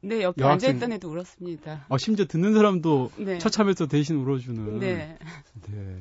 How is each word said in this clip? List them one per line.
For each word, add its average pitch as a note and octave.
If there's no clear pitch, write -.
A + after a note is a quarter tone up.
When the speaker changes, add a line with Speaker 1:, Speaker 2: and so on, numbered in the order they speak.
Speaker 1:
네, G#3+
옆에 F3+
Speaker 2:
여학생. D#3
Speaker 1:
앉아있던 A#3+
애도 F3+
울었습니다. D#3+
Speaker 2:
아, C3+
심지어 G#3
듣는 F3+
사람도 E3
Speaker 1:
네. F#3+
Speaker 2:
처참해서 G3
대신 D3
울어주는. B2
Speaker 1:
네. E3
Speaker 2:
네. G2